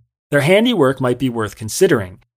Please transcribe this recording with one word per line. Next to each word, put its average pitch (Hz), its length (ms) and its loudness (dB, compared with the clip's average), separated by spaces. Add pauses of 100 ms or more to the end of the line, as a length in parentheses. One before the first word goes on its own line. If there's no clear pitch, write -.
(300)
their 143 120 2
handiwork 180 580 2
might 123 180 -2
be 127 120 -2
worth 110 260 -6
considering. 110 640 -2 (140)